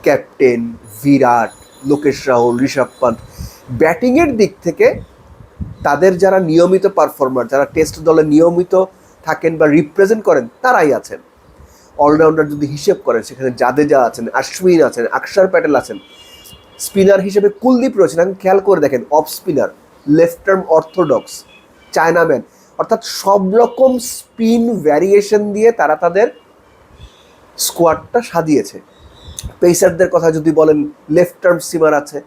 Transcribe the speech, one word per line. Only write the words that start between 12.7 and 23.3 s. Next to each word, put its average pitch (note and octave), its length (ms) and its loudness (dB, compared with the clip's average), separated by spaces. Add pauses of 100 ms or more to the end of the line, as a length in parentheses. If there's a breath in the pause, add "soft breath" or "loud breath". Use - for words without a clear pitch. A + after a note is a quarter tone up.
হিসেব F3+ 220 -2 (100)
করেন, A#2 220 0
সেখানে C3 200 -6 (120)
জাদেজা C#3 380 2 (100)
আছেন, A#2 160 -10 (140)
আশ্বিন F3 400 0 (100)
আছেন, A#2 140 -6 (140)
আকসার F#3+ 360 0
প্যাটেল D#3+ 280 0
আছেন, G#2 160 -14 (880 loud breath)
স্পিনার G3 420 2
হিসেবে G3+ 220 0 (120)
কুলদীপ B3+ 360 0
রয়েছেন। E3 260 2
এখন F#3+ 180 -4
খেয়াল F#3+ 260 2
করে F#3 180 4
দেখেন, B2+ 160 -2 (160)
অফ D3+ 80 0 (120)
স্পিনার, B2+ 320 -2 (360)
লেফট E3 460 0
আর্ম F#3+ 100 0 (160)
অর্থোডক্স, D#3 540 -2 (640)
চায়নাম্যান, E3 460 0 (380 soft breath)
অর্থাৎ A3 220 -2 (200)
সব G3 200 2 (200)